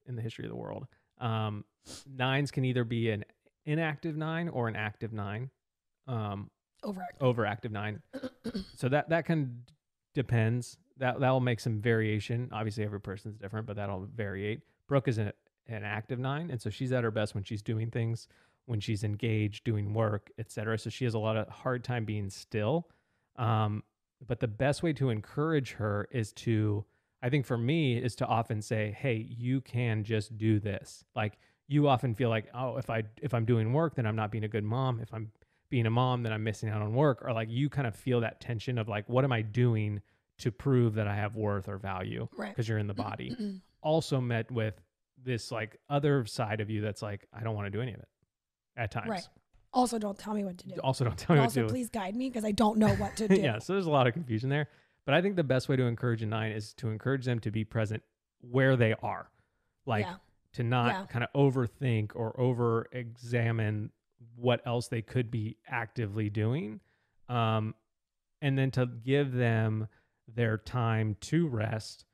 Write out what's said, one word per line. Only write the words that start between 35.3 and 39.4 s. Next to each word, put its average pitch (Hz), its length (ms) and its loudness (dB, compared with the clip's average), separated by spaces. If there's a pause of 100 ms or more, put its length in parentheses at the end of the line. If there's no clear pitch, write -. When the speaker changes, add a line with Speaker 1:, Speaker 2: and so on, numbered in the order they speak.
Speaker 1:
being 120 180 2
a 110 40 4
mom, 123 320 4
then 110 100 0
I'm 107 120 -2
missing 110 240 -2
out 107 140 0
on 104 120 -2
work." 135 300 4
Or, 127 80 -2
like, 113 180 -2
you 131 200 0
kind 139 180 0
of 101 80 -4
feel 123 240 2
that 110 200 -2
tension 120 380 -4
of, 110 100 0
like, 104 200 -4
"What 127 160 4
am 135 80 2
I 113 100 4